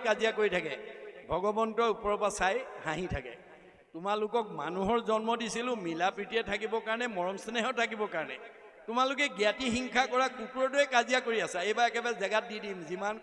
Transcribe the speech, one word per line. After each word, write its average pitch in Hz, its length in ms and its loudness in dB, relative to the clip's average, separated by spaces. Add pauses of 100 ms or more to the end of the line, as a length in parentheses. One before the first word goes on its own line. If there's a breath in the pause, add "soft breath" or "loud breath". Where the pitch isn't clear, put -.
কাজিয়া 220 280 2
কৰি 214 180 2
থাকে, 165 220 -2 (560)
ভগৱন্তৰ 214 640 2
ওপৰৰ 208 220 -2
পৰা 202 140 2
চাই 196 340 0 (200)
হাঁহি 160 220 -2
থাকে। 127 300 -6 (560)
তোমালোকক 214 580 0
মানুহৰ 185 500 0
জন্ম 220 360 0
দিছিলোঁ 233 400 -2
মিলা 175 340 0
প্ৰীতিয়ে 202 320 -2
থাকিবৰ 208 440 -2
কাৰণে, 233 200 0
মৰম 190 300 -2
স্নেহ 226 360 -2
থাকিবৰ 220 360 0
কাৰণে। 139 300 -4 (480)
তোমালোকে 262 420 2
জ্ঞাতি 262 360 2
হিংসা 247 420 2
কৰা 254 220 4
কুকুৰৰ 247 400 -2
দৰে 285 180 4
কাজিয়া 247 340 4
কৰি 233 200 0
আছা। 175 220 0
এইবাৰ 214 240 4
একেবাৰে 233 280 0
জেগাত 208 300 0
দি 214 160 -8
দিম, 190 240 -6
যিমান 185 380 -2